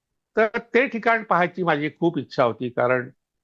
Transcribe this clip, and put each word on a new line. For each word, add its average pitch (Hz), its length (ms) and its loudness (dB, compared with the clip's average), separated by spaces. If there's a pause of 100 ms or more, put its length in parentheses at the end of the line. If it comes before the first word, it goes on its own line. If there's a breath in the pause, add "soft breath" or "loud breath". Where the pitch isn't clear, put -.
(380)
तर 220 100 4 (260)
ते 254 140 2
ठिकाण 226 360 -2
पाहायची 175 400 0
माझी 151 260 0 (100)
खूप 165 180 0
इच्छा 131 260 -2
होती, 120 260 -2
कारण 123 400 0 (340)